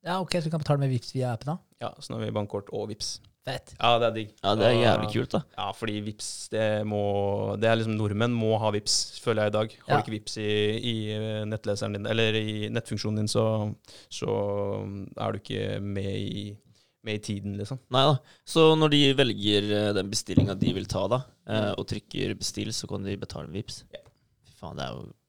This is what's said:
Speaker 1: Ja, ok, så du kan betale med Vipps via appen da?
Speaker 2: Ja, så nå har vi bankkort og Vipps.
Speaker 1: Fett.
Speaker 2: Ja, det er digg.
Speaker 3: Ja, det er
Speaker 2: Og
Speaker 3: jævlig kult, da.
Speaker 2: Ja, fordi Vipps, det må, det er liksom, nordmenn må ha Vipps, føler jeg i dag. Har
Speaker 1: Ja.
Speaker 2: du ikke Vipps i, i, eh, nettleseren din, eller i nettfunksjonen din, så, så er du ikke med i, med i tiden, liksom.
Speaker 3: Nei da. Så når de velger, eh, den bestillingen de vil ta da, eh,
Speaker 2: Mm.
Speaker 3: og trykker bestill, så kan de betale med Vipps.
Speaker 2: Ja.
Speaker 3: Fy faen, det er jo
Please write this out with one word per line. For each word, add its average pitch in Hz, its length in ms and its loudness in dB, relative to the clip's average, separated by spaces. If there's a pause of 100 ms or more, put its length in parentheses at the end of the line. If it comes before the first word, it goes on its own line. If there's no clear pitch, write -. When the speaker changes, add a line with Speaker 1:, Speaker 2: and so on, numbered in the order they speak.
Speaker 1:
Ja, 175 160 -2
ok, 175 140 -4
så 165 160 0
du 160 60 -2
kan 156 80 -2
betale 143 180 2
med 135 80 2
Vipps 123 240 -4
via 127 220 -2
appen 139 180 -6
da? 180 60 -6 (200)
Speaker 2:
Ja, 117 200 -6
så - 120 -16
nå 117 60 -8
har 107 80 -4
vi 107 80 -6
bankkort 104 400 -4
og 104 160 -4
Vipps. - 300 -8 (200)
Speaker 1:
Fett. - 400 -10
Speaker 2:
Ja, 117 180 6
det 117 100 4
er 113 60 2
digg. 107 200 -6 (100)
Speaker 3:
Ja, 98 100 4
det 104 140 4
er 123 80 6
Speaker 2:
Og 120 80 4
Speaker 3:
jævlig 107 300 4
kult, 117 180 -2
da. - 80 2 (180)
Speaker 2:
Ja, 101 140 -4
fordi 107 320 -6
Vipps, 107 240 -8 (220)
det 110 160 0 (180)
må, 104 160 0 (580)
det 110 140 4
er 113 80 4
liksom, 110 180 0
nordmenn 107 380 0
må 110 240 2
ha 107 100 0
Vipps, 104 280 0 (220)
føler 107 280 2
jeg 104 60 -2
i - 20 0
dag. 110 160 0 (160)
Har - 80 2
Speaker 1:
Ja. - 20 4
Speaker 2:
du 131 60 0
ikke 113 100 -6
Vipps 107 240 -8
i, 107 120 -2 (280)
i, 113 160 -4 (200)
eh, 107 320 -4
nettleseren 107 480 -4
din, 104 120 -6
eller 113 320 2
i 107 320 -2
nettfunksjonen 110 540 -4
din, 107 80 0
så, 113 140 4 (640)
så - 260 -4 (800)
er 107 160 -2
du 104 80 -6
ikke 104 240 -6 (180)
med 98 300 -4
i, 101 320 -6 (600)
med 107 140 -4
i 104 80 -8
tiden, 101 320 -4
liksom. 101 220 -6 (100)
Speaker 3:
Nei 131 160 4
da. 143 140 6 (260)
Så 160 220 6 (100)
når 156 160 6
de 147 80 8 (160)
velger, 104 560 4
eh, 104 200 2
den 98 200 0
bestillingen 98 460 2
de 92 180 2
vil 95 80 -4
ta 95 240 -2
da, 127 140 0 (240)
eh, 107 240 0
Speaker 2:
Mm. 95 80 -4
Speaker 3:
og - 100 -6
trykker 101 480 -6
bestill, 104 320 -6
så - 180 -6
kan 101 160 -6
de 98 140 -4
betale - 320 -10
med 82 80 -8
Vipps. - 340 -10
Speaker 2:
Ja. - 140 -18 (400)
Speaker 3:
Fy - 80 -20
faen, - 240 -14
det 67 80 -4
er 62 80 -8
jo 62 160 -14 (200)